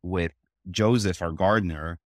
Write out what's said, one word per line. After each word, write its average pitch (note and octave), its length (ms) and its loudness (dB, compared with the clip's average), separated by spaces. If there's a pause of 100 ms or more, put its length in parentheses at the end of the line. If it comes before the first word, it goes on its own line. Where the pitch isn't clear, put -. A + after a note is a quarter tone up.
with F2+ 300 -2 (380)
Joseph, G#2+ 500 2
our E2+ 100 -2
gardener E2+ 760 0